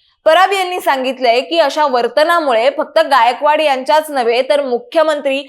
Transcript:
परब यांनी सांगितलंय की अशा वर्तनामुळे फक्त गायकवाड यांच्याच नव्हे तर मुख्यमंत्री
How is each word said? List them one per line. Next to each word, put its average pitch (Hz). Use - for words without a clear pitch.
परब 359
यांनी 359
सांगितलंय 254
की 320
अशा 302
वर्तनामुळे 269
फक्त 302
गायकवाड 277
यांच्याच 294
नव्हे 240
तर 285
मुख्यमंत्री 277